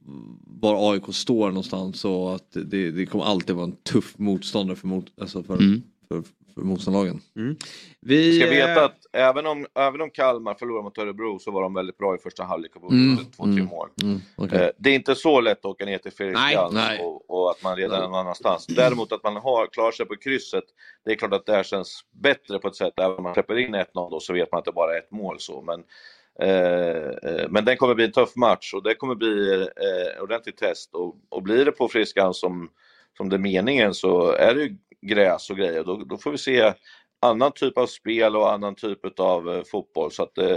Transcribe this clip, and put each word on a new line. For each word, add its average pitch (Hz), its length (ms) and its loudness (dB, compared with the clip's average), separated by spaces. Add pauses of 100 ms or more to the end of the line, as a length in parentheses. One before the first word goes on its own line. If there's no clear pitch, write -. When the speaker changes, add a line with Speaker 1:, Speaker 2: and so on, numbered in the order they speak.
(600)
Speaker 1:
var 104 320 4
A - 20 2
I 95 40 -2
K 98 120 -10
står 110 360 0
någonstans 95 580 -6
och 92 300 -2
att - 120 -14 (180)
det, 92 260 -2
det 90 140 -4
kommer 95 200 -4
alltid 95 300 0
vara 87 100 -4
en 87 100 -8
tuff - 420 -2
motståndare 95 600 -2
för 95 100 -10
mot-, 92 240 -6 (100)
alltså 95 220 -10
för, 98 100 -8
Speaker 2:
Mm. 98 280 4 (260)
Speaker 1:
för, 82 160 -6 (300)
för - 80 -12
motståndarlagen. 95 600 -2 (140)
Speaker 3:
Mm. 120 200 -6 (460)
Vi, 165 380 4
Speaker 4:
Ska 170 100 4
veta 143 300 4
Speaker 3:
eh, 147 60 6
Speaker 4:
att - 120 -4 (160)
även 131 320 4
om, 147 200 -4 (100)
även 135 260 0
om 156 80 -6
Kalmar 120 440 0
förlorar 113 300 -6
mot 101 140 -12
Örebro 104 420 -6
så 104 120 -10
var 95 100 -2
de 95 120 -2
väldigt 92 240 -6
bra 98 180 -2
i - 20 -6
första 92 260 -12
halvlek 82 320 -8
och 85 60 -20
borde 90 140 2
Speaker 1:
Mm. 131 220 6
Speaker 4:
gjort - 180 -10
två, - 80 -10
tre 104 100 2
Speaker 1:
Mm. 95 120 2
Speaker 4:
mål. 82 240 -10 (140)
Speaker 1:
Mm. 101 160 -2 (160)
Okej. 95 260 0
Speaker 4:
Eh, 87 160 4
det 131 120 2
är 139 60 6
inte 131 200 0
så 147 260 4
lätt 107 180 2
att - 60 -14
åka 98 200 -8
ner 98 120 -4
till 95 140 -14
Fredriksskans 98 600 0
Speaker 3:
Nej. 110 240 0
Speaker 1:
Nej. 87 80 -6
Speaker 4:
och, 78 240 -12 (120)
och 90 100 4
att - 120 -8
man 92 120 -2
redan 95 220 -2
är - 40 -2
Speaker 1:
Nej. 92 80 -6
Speaker 4:
någon 95 100 -4
annanstans. 92 480 -4
Däremot 123 440 0
att 107 120 -6
man 104 120 -2
har, 113 380 0
klarar 113 180 0
sig 113 140 -6
på 104 100 -10
krysset, 120 480 -4 (420)
det 110 60 -2
är 107 40 0
klart 101 180 -2
att 98 120 -2
det 107 80 0
här 95 100 4
känns - 380 -8 (200)
bättre 104 380 0
på 101 80 -6
ett 95 80 -6
sätt. 90 240 -2
Även 92 180 0
om 92 60 -10
man 90 100 -6
släpper 104 240 0
in 117 180 -2
ett 92 200 -4
noll 87 160 -6
då 82 80 -6
så 92 140 -6
vet 87 180 0
man 85 80 0
att 80 60 -6
det 82 60 -2
bara 82 220 0
är 85 60 -2
ett - 120 -14
mål 98 280 -8
så. 71 220 -12
Men, 85 220 -10 (580)
eh, 87 880 2
eh, 82 180 -4
men 107 160 2
den 127 120 4
kommer 123 180 4
bli 113 100 4
en 107 60 -2
tuff 120 240 2
match 113 380 2
och 95 100 -6
det 110 120 0
kommer 131 200 -6
bli, 101 460 2
eh, 92 600 -4
ordentligt 107 340 -6
test. 92 380 -4
Och, 87 200 -6 (140)
och 95 140 -8
blir 117 220 4
det 147 60 4
på 131 160 0
Fredriksskans 101 520 0
som, 90 300 -4 (480)
som 95 120 -6
det 98 60 2
är 98 40 0
meningen 101 540 2
så 90 380 2
är 113 240 6
det 147 80 0
ju 104 140 -6 (300)
gräs 101 420 2
och 95 80 -6
grejer. 85 260 0
Då, 90 120 -4 (100)
då 104 120 -10
får 147 140 -6
vi 147 60 -6
se 117 360 4 (480)
annan 123 340 4
typ 131 220 -2
av 123 100 2
spel 110 480 0
och 104 180 4
annan 101 220 -4
typ 98 440 -8
av, 90 300 0
eh, 90 120 -4 (100)
fotboll. 80 400 -6
Så 92 120 -6
att, - 140 -8
eh, 92 80 0 (120)